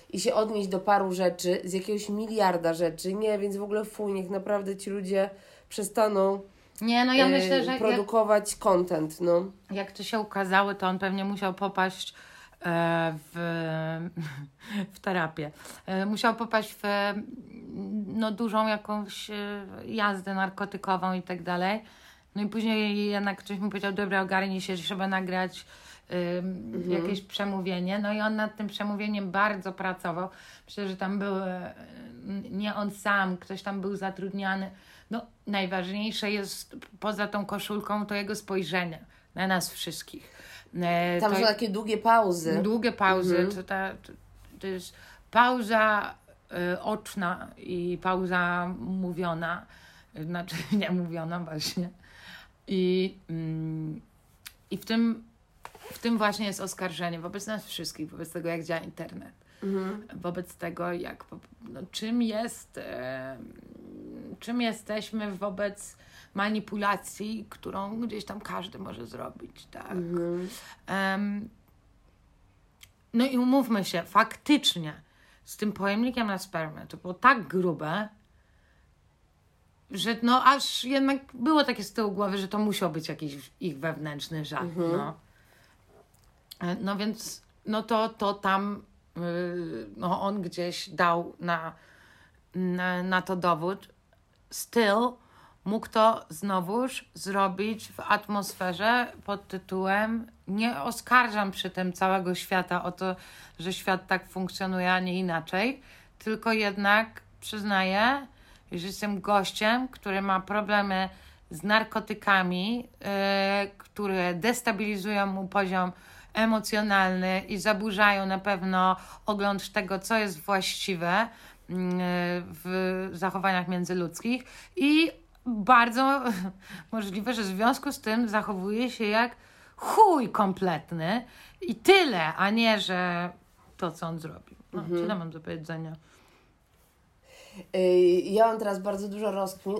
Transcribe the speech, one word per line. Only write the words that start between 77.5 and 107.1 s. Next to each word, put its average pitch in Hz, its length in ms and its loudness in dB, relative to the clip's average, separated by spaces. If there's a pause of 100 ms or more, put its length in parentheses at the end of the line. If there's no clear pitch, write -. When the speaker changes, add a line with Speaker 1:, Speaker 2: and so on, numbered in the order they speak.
Speaker 2:
że 196 320 -2
no 247 220 6
aż - 400 6
jednak 269 360 2 (140)
było 294 300 4
takie 226 200 -2
z - 80 -12
tyłu 214 200 -2
głowy, 196 260 0
że 190 100 -4
to 208 100 -2
musiał 202 320 0
być 156 180 -6
jakiś 143 420 -10 (100)
ich 156 180 -4
wewnętrzny 151 680 -6
żart, 147 180 -6
Speaker 1:
Mhm. 170 340 -2
Speaker 2:
no. 165 180 -4 (1500)
E, 175 200 -2
no 202 160 -2
więc, 208 460 -6 (240)
no 214 160 -2
to, 220 260 2
to 208 260 -2
tam, 196 500 -2 (320)
y, 170 40 -10 (760)
no 139 260 -2
on 196 200 -2
gdzieś 175 480 -6
dał 170 500 2
na, 165 320 -2 (840)
na, 180 480 0
na 185 200 0
to 185 140 -2
dowód. 175 520 0 (600)
Still, 233 640 2 (520)
Mógł 208 240 -2
to 220 400 6
znowuż 196 760 -2 (100)
zrobić 196 760 -2
w - 120 -14
atmosferze 208 1120 0 (120)
pod 202 240 -6
tytułem: 196 800 -2 (220)
"Nie 214 320 -2
oskarżam 220 680 2
przy 185 200 -6
tym 185 220 -2
całego 190 420 2
świata 180 500 0
o 180 80 -2
to, 185 240 -2 (420)
że 170 140 -4
świat 185 340 -2
tak 185 240 0
funkcjonuje, 185 600 0
a 185 80 4
nie 180 180 0
inaczej, 185 640 -2 (360)
tylko 220 340 -2
jednak 208 680 2 (200)